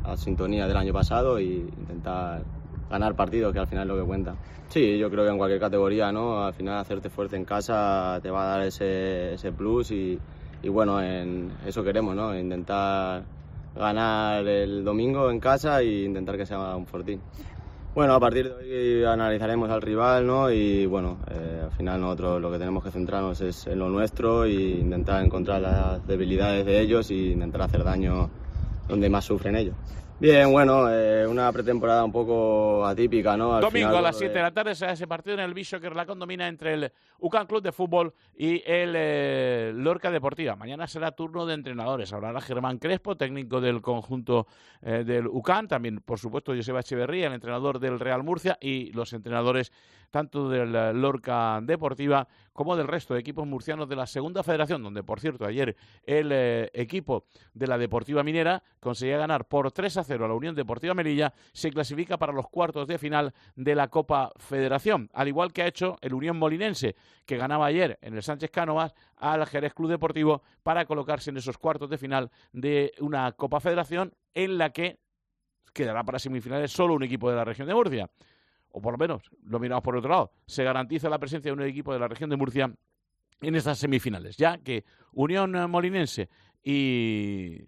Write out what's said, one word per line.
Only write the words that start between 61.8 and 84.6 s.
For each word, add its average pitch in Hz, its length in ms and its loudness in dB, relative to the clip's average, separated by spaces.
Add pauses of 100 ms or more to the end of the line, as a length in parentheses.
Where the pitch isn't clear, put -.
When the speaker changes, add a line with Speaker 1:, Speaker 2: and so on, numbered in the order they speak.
Speaker 2:
para 151 140 -2
los 135 160 -4
cuartos 156 400 -2
de 170 100 -4
final 147 360 0 (220)
de 139 200 2
la 139 140 2
Copa 143 480 2
Federación, 135 760 0
al 139 140 0
igual 165 240 0
que 180 120 -2
ha 175 40 2
hecho 180 320 -2
el 131 140 -4
Unión 160 260 -2
Molinense, 160 560 0 (300)
que 131 120 -6
ganaba 147 280 0
ayer 156 360 2
en 113 140 -10
el 107 80 -6
Sánchez 151 260 -6
Cánovas 160 460 -2 (220)
al 151 280 0
Jerez 147 280 -4
Club 160 160 -2
Deportivo 156 520 2 (220)
para 165 220 0
colocarse 151 440 -4
en 139 80 -8
esos 123 200 -8
cuartos 147 320 -2
de 151 80 -4
final 131 340 -2 (220)
de 143 480 0
una 139 320 -2
Copa 143 260 -2
Federación 170 540 -2 (200)
en 190 240 -2
la 160 140 2
que 170 280 -6 (720)
quedará 117 320 -2
para 127 120 -4
semifinales 131 540 -4
solo 175 220 2
un 139 100 2
equipo 123 260 -2
de 120 60 0
la 117 80 0
región 113 240 -6
de 190 80 0
Murcia. 143 340 0 (600)
O - 120 -14
por 117 120 -4
lo 120 40 -8
menos, 151 340 -4 (120)
lo 113 160 -4
miramos 123 240 -2
por 123 120 -2
otro 123 140 -2
lado, 160 220 2 (140)
se - 180 -4
garantiza 131 460 -2
la 151 80 0
presencia 147 320 -6
de 139 40 -2
un 139 140 -4
equipo 139 260 -6
de 127 60 -4
la 120 80 -2
región 151 220 -8
de 147 60 0
Murcia 131 360 0 (720)
en 160 140 -2
estas 147 240 0
semifinales, 110 580 -2
ya 165 220 2
que 123 240 -8 (300)